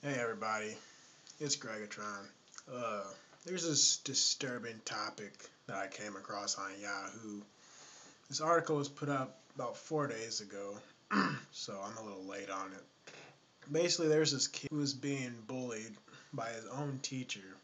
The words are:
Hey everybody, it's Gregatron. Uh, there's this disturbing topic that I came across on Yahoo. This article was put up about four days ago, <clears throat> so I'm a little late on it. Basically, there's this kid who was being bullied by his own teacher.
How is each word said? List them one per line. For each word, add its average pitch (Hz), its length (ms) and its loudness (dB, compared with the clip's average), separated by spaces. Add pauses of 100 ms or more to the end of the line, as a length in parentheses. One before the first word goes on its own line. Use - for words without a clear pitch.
Hey 135 140 0
everybody, 110 520 0 (680)
it's 143 160 4
Gregatron. 104 720 -6 (440)
Uh, 110 300 0 (420)
there's 170 240 0
this - 280 8
disturbing 120 880 0
topic 110 480 -4 (340)
that 101 120 -4
I 98 100 -2
came 107 260 -8
across 101 420 -2
on 98 140 -4 (100)
Yahoo. 101 600 -6 (880)
This 139 120 -2
article 160 360 6
was 139 120 2
put 143 200 -2
up 135 320 0 (160)
about - 200 -2
four 147 300 0
days 113 340 -2
ago, 101 380 -6 (320)
<clears throat> 101 400 4
so - 340 -6
I'm 107 120 -6
a 110 120 -8
little 95 140 -8
late 98 280 -6
on 95 200 -2
it. - 420 -16 (600)
Basically, 170 340 6
there's 156 240 8
this 139 160 4
kid - 240 -4
who 151 60 0
was 139 180 4
being 131 400 0 (140)
bullied 113 480 -4 (360)
by 117 180 -2
his 113 160 -6
own 135 360 -2
teacher. 107 600 -6